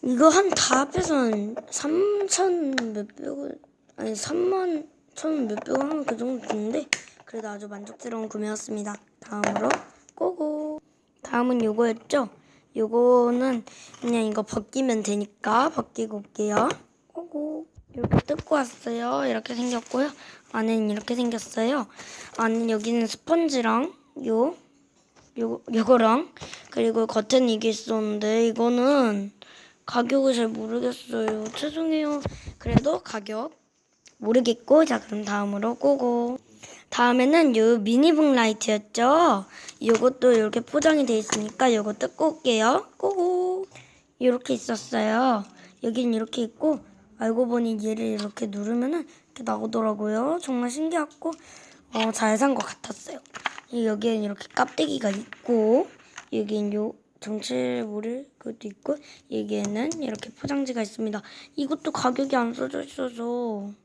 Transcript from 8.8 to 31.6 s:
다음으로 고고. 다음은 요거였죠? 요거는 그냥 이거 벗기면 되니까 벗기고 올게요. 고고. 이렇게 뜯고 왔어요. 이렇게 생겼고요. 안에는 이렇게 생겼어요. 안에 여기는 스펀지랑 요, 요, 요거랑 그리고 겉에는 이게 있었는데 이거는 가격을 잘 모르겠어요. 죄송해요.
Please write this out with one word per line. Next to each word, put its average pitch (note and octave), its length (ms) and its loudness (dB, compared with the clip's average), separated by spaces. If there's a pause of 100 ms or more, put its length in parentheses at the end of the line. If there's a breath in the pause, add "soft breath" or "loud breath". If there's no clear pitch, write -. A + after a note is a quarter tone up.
다음으로 G#3 480 -2 (520 loud breath)
고고. D4+ 580 -4 (440)
다음은 B3 400 0
요거였죠? A3+ 680 0 (460 soft breath)
요거는 A#3+ 880 4 (360 loud breath)
그냥 A#3 240 0
이거 G#3+ 180 -2
벗기면 A3+ 580 -2
되니까 G#3 680 0
벗기고 A3 480 -6
올게요. G#3 520 0 (380)
고고. D#4 580 -8 (280)
이렇게 - 260 2
뜯고 D#4 360 -2
왔어요. A#3+ 680 -2
이렇게 A#3 300 -4
생겼고요. B3 540 -2 (420 loud breath)
안에는 A3 400 0
이렇게 G#3+ 240 -4
생겼어요. A#3 720 -2 (500 loud breath)
안에 A3+ 320 0
여기는 A3+ 380 0
스펀지랑 C#4 840 0 (340)
요, A#3+ 280 2 (840)
요, A3+ 220 -4 (120)
요거랑 A#3 560 4 (400 loud breath)
그리고 A3+ 380 0
겉에는 A#3+ 420 2
이게 A3 200 0
있었는데 G#3+ 800 0
이거는 A#3 840 2 (540 loud breath)
가격을 C4 500 2
잘 A#3 120 0
모르겠어요. A3 960 -4 (100)
죄송해요. D4+ 680 -2 (380 loud breath)